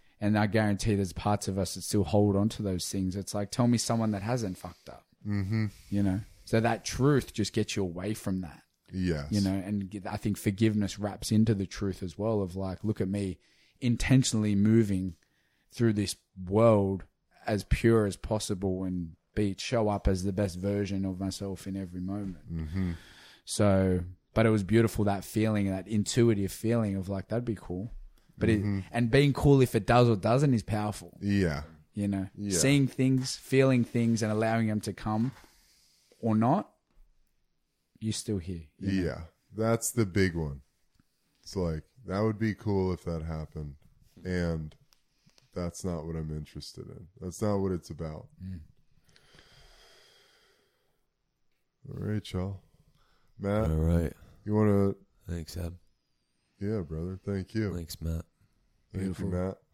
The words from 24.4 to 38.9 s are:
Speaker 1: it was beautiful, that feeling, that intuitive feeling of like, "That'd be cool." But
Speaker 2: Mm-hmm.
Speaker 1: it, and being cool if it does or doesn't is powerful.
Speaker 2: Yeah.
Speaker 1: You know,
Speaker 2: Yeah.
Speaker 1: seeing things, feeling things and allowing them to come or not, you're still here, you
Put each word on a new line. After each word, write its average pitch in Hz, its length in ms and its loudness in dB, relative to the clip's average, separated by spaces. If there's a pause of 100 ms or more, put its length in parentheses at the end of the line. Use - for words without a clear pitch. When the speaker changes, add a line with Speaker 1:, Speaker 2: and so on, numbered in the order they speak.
Speaker 1:
it 110 40 4
was 110 120 2
beautiful, 107 440 2
that 98 180 -2
feeling, 107 460 0
that 95 180 -4
intuitive 104 640 2
feeling 110 440 0
of 92 140 -6
like, 95 180 -6
"That'd 120 160 -2
be 113 160 -4
cool." 92 320 -8 (460)
But 110 100 0
Speaker 2:
Mm-hmm. 101 300 2
Speaker 1:
it, 92 140 -6
and 120 180 0
being 139 240 6
cool 143 260 6
if 123 140 4
it 104 120 0
does 120 220 6
or 110 80 4
doesn't 127 380 4
is 107 80 2
powerful. 104 580 -6
Speaker 2:
Yeah. 90 440 2 (280)
Speaker 1:
You 101 160 -2
know, 95 280 -2
Speaker 2:
Yeah. 98 200 -2
Speaker 1:
seeing 135 300 4
things, 131 500 0
feeling 131 480 4
things 117 380 0
and 107 100 0
allowing 113 360 0
them 104 140 -2
to 101 120 -6
come 110 380 -2 (880)
or 110 140 0
not, 123 360 2 (1300)
you're 110 140 -2
still 104 240 -4
here, 85 240 -8 (160)
you 98 100 -6 (140)